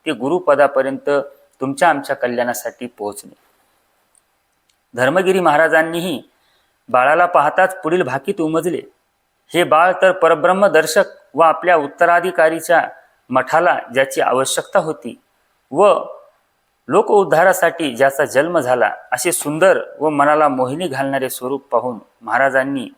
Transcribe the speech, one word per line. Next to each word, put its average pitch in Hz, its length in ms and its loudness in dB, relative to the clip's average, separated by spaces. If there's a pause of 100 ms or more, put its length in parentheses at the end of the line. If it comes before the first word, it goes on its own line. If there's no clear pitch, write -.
ते 156 60 -2
गुरुपदापर्यंत 135 960 0 (500)
तुमच्या 139 280 0
आमच्या 139 280 -2
कल्याणासाठी 120 720 -6
पोहोचणे. 101 480 -12 (1600)
धर्मगिरी 180 440 2
महाराजांनीही 160 840 0 (680)
बाळाला 147 380 2
पाहताच 175 560 0
पुढील 175 200 0
भाकीत 139 380 -6
उमजले. 160 400 -4 (760)
हे 170 100 2
बाळ 165 280 4 (100)
तर 185 100 4
परब्रह्म 175 540 2
दर्शक 160 380 2 (300)
व 160 60 0
आपल्या 165 360 4
उत्तराधिकारीच्या 165 1120 0 (420)
मठाला 143 480 0 (160)
ज्याची 135 260 0
आवश्यकता - 580 -2
होती 156 420 -6 (500)
व 175 340 2 (840)
लोक 180 220 0
उद्धारासाठी 170 880 2
ज्याचा 135 280 0
जन्म 160 340 0
झाला, 123 320 0 (220)
असे - 200 -2
सुंदर 156 480 0 (200)
व 147 80 0
मनाला 147 400 2
मोहिनी 135 400 -4
घालणारे 135 420 -4
स्वरूप 131 380 -8
पाहून 120 300 -2 (240)
महाराजांनी 131 760 -2